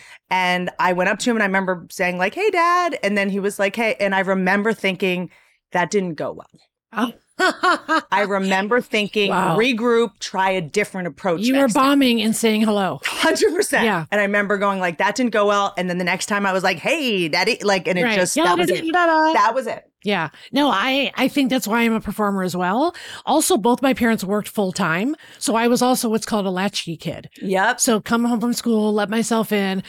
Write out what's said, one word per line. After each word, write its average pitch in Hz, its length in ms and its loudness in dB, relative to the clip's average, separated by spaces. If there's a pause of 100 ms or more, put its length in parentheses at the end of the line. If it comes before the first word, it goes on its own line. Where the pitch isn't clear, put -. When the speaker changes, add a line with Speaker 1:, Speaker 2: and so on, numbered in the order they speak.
(300)
Speaker 1:
And 180 400 0 (100)
I 180 140 2
went 180 160 0
up 208 100 -2
to - 100 -2
him 233 60 2
and 214 80 0
I - 20 0
remember 185 440 -2
saying, 180 280 -4
like, 185 180 -2
"Hey, 403 160 0
Dad." 349 520 0
And 202 140 0
then 196 120 0
he 196 120 -2
was 202 180 -4
like, 202 160 0
"Hey." 220 240 0
And 196 160 0
I 190 60 2
remember 190 500 0
thinking, 185 580 -2 (440)
"That 180 180 0
didn't 185 220 0
go 139 180 -6
well." - 160 -16 (460)
Speaker 2:
Oh. 226 180 -2 (280)
<laughs> 320 720 0
Speaker 1:
I 196 160 2
remember 196 540 0
thinking, 208 480 -2
Speaker 2:
Wow. 180 280 0
Speaker 1:
"Regroup, 233 640 2
try 190 320 -2
a 185 100 0
different 185 460 -4
approach 170 340 -4
Speaker 2:
You 240 140 0
were 277 60 2
Speaker 1:
next 254 120 2
time." 262 100 2
Speaker 2:
bombing 269 380 2
and 220 140 0
saying 214 260 2
hello. 202 440 0
Speaker 1:
Hundred - 500 0
percent. 269 300 0
Speaker 2:
Yeah. 180 260 0
Speaker 1:
And 208 80 0
I 208 40 2
remember 202 340 0
going 196 220 0
like, 175 180 -2
"That 202 180 0
didn't 247 160 0
go 208 160 2
well." 202 300 2
And 180 120 -2
then 175 80 -2
the 185 60 -2
next 180 240 -2
time 202 180 0
I 190 80 2
was 185 100 0
like, 185 140 0
"Hey, 214 500 -2
Daddy." 185 340 0
Like, 196 260 0
and 180 120 0
it 240 40 2
Speaker 2:
Right. 226 120 0
Speaker 1:
just, 180 200 0
Speaker 2:
Yeah, 311 100 2
Speaker 1:
that 349 120 2
was 349 120 0
it. - 120 -2 (100)
Speaker 2:
da-da-da-da. 320 420 4
Speaker 1:
That 220 200 4
was 254 140 -2
it. - 160 -8 (240)
Speaker 2:
Yeah. 175 220 -2 (240)
No, 277 160 4
I, 240 460 0
I 247 120 0
think 269 220 0
that's 262 180 0
why 233 140 2
I'm 226 120 2
a 220 60 0
performer 202 440 -2
as 180 120 -2
well. 208 400 0 (300)
Also, 311 320 2
both 240 240 2
my 269 120 2
parents 226 300 0
worked 196 240 -2
full 190 240 -2
time. 190 440 -2 (220)
So 233 180 -2
I 233 120 2
was 240 140 2
also 247 280 2
what's 220 160 -2
called 208 200 -2
a 196 40 -2
latchkey 185 460 -4
kid. - 340 -10 (120)
Speaker 1:
Yep. 196 400 0
Speaker 2:
So 220 180 2
come 233 240 0
home 240 160 0
from 240 140 0
school, 214 400 0
let 208 160 0
myself 226 420 0
in, 196 380 -2